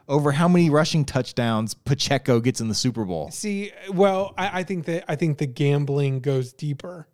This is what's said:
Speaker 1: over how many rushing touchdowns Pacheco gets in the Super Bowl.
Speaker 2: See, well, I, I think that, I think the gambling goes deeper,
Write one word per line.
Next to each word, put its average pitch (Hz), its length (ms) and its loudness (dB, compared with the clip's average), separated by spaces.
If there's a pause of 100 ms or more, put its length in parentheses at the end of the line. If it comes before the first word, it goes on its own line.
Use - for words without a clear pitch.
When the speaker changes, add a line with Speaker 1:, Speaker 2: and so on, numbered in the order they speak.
Speaker 1:
over 147 240 2
how 165 160 4
many 175 200 6
rushing 151 360 4
touchdowns 113 680 -2
Pacheco 131 680 0
gets 127 180 0
in 113 80 -4
the 107 80 -2
Super 113 300 -2
Bowl. 85 260 -6
Speaker 2:
See, 202 400 -6 (180)
well, 190 480 2
I, 185 220 -2
I 185 40 -4
think 175 240 -6
that, 170 200 -4
I 160 80 -2
think 151 220 0
the 151 100 -2
gambling 143 720 0
goes 131 320 -2
deeper, 151 600 -10